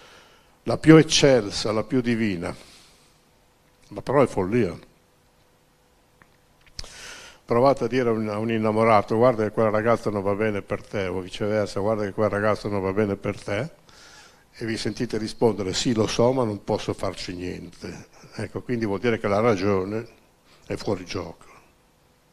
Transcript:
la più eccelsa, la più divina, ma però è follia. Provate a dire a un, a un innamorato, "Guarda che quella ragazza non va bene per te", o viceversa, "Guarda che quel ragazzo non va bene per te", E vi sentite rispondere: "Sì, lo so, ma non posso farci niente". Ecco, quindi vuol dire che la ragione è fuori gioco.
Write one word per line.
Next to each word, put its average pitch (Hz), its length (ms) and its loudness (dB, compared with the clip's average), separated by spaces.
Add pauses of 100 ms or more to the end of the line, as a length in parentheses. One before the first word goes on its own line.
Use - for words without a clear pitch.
(640)
la 120 140 -2
più 156 180 10
eccelsa, 127 760 4
la 110 100 0
più 131 160 -2
divina, 110 560 -2 (1300)
ma 104 120 -12
però 135 220 2
è 113 40 4
follia. 95 520 -2 (2750)
Provate 123 400 2
a 117 40 0
dire 123 200 0
a 117 60 2
un, 110 160 -4
a 104 80 -4
un 113 120 -4
innamorato, 110 680 2
"Guarda 117 260 4
che 104 80 -2
quella 113 180 2
ragazza 110 400 0
non 101 140 -2
va 101 120 0
bene 104 260 -2
per 98 260 -8
te", 98 200 -4
o 90 120 -4
viceversa, 104 640 -4
"Guarda 107 240 -2
che 95 80 -6
quel 107 160 2
ragazzo 104 400 0
non 101 120 -2
va 95 120 -2
bene 98 240 0
per - 260 -6
te", 107 260 -4 (880)
E 117 80 -8
vi 113 120 -4
sentite 113 400 -4
rispondere: 104 560 0
"Sì, 127 200 0
lo 107 140 2
so, 120 240 4
ma 131 120 0
non 104 200 -4
posso 104 300 -2
farci 92 420 -8
niente". 87 720 -12 (280)
Ecco, 101 260 -8
quindi 117 240 -4
vuol 98 140 -2
dire 110 200 0
che 110 80 -2
la 101 120 2
ragione 104 680 0 (580)
è 101 100 -8
fuori 92 300 -6
gioco. 85 400 -10 (880)